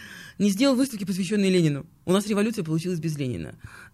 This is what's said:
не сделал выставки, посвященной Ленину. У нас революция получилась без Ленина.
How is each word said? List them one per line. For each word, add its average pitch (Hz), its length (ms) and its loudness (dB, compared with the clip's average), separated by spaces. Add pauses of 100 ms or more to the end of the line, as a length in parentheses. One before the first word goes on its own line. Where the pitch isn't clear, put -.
(380)
не 202 120 4
сделал 254 240 4
выставки, 226 300 -2
посвященной 190 460 0
Ленину. 156 360 2 (180)
У - 80 -2
нас 202 140 2
революция 214 380 0
получилась 165 340 -4
без 156 180 -4
Ленина. 113 380 -6 (400)